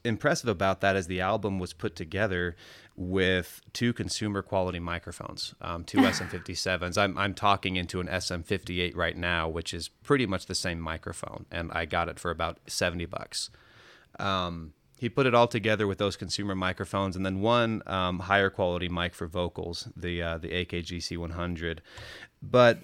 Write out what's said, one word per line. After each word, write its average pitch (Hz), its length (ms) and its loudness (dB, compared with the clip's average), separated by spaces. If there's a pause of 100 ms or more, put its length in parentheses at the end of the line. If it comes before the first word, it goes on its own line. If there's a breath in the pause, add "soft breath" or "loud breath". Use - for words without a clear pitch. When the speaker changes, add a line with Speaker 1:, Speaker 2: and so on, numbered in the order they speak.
Speaker 1:
impressive 120 440 0
about 95 340 2
that 98 120 4
is 92 140 0
the 90 120 -2
album 98 380 0
was 90 140 -4
put - 240 -6
together 90 580 -2 (420 loud breath)
with 92 640 2 (120)
two 120 200 2
consumer 98 480 -4
quality 90 380 0
microphones, - 840 -8
um, 85 240 -6
two - 140 0
Speaker 2:
<laughs> - 80 8
Speaker 1:
S - 140 2
M 90 80 -6
fifty-sevens. 90 680 -2
I'm, 101 220 4
I'm 98 160 0
talking 98 420 2
into 90 240 -2
an 87 80 -4
S - 220 -2
M 90 140 -4
fifty-eight 90 520 -2
right 85 200 0
now, 85 320 0
which 82 260 -4
is 85 140 -8
pretty 131 380 0
much 92 200 -2
the 92 80 -4
same 85 260 -2
microphone, - 680 -8
and 85 220 -6
I 82 140 -2
got 85 220 0
it 78 120 -10
for 87 100 -2
about 82 380 -2
seventy 87 360 0
bucks. - 460 -8 (680 soft breath)
Um, 87 560 -2 (220)
he 120 120 -4
put 131 180 2
it 120 80 6
all 120 140 8
together 107 400 2
with 95 100 0
those 101 180 2
consumer 101 380 -4
microphones, 92 640 0
and 95 100 0
then 95 140 0
one, 113 480 4
um, 90 320 0
higher 98 280 6
quality 90 400 0
mic 87 240 -2
for - 140 -8
vocals, 87 680 -4
the, 87 260 -4
uh, 82 160 -4
the 82 140 -8
A 87 120 0
K 87 160 -4
G 87 200 -6
C 87 160 -6
one 85 140 -4
hundred. 82 520 -4 (580 loud breath)
But, 120 440 8